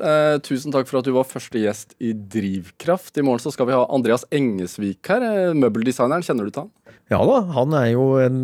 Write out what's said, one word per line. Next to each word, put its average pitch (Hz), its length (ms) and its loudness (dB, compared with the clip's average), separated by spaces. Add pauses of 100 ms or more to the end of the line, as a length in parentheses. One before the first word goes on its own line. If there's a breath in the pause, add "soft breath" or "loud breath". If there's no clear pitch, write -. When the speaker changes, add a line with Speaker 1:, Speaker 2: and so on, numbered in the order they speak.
Speaker 1:
eh, 151 400 2
tusen 139 320 -6
takk 135 160 0
for 131 140 -2
at 131 80 -2
du - 20 0
var 131 160 2
første - 380 -6
gjest - 340 -6
i 113 160 -4
Drivkraft. 98 1040 -4
I 143 80 0
morgen 117 160 0
så 147 80 -6
skal 123 160 -2
vi 131 80 2
ha 123 160 4
Andreas 123 400 2
Engesvik 104 800 -2
her, 233 160 0
eh, 190 240 0
møbeldesigneren. 127 720 0
Kjenner 113 240 -2
du - 80 -12
til 151 80 -8
han? - 320 -20 (160)
Speaker 2:
Ja 92 160 2
da, 254 140 4 (180)
han 151 160 2
er 117 160 2
jo 131 160 2 (160)
en, 127 200 0